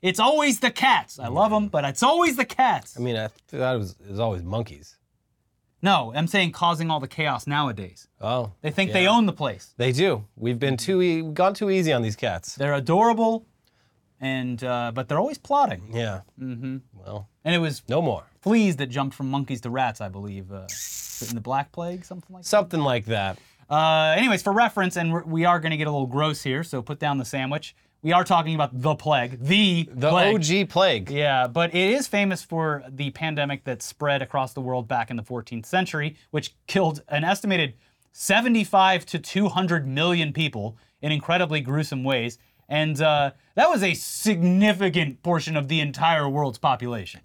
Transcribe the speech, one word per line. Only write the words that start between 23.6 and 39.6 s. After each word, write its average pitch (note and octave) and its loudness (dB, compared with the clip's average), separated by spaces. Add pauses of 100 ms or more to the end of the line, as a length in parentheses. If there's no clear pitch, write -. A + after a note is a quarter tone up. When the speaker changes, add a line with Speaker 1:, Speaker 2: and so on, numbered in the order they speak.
Speaker 1:
Uh, D#3 4
anyways, A3 2
for G3+ 0
reference, G#3 2
and E3 0
we're, E3 -2
we D#3+ 0
are F3 4
gonna D#3+ -2
get D3+ -2
a D3+ -2
little C#3 -2
gross D3 -2
here, C#3+ -2
so C3 -6
put D3 -10
down C#3+ -2
the C3 -4
sandwich. C#3 -6 (240)
We D#3 0
are F3+ 8
talking E3 2
about C3 -2
the D3 2
plague, C3 0
the F3 2
Speaker 2:
The C3 0
Speaker 1:
plague. F3+ 6
Speaker 2:
O G#3 2
G F3 2
plague. D3 2
Speaker 1:
Yeah, C#3 2
but E3 0
it F#3 2
is C4+ 0
famous G3+ -2
for D#3 -2
the C3+ -6
pandemic D3 -4
that B2+ -6
spread C#3+ -2
across C3 -4
the C#3 -10
world B2+ -4
back A#2+ -2
in A#2+ -6
the A2+ -6
fourteenth A2+ -10
century, D#3+ -2 (140)
which D3+ -6 (140)
killed D#3+ 0
an D3 -2
estimated F3+ 0 (380)
seventy-five G3 4
to E3+ -6
two G3 0
hundred E3+ 0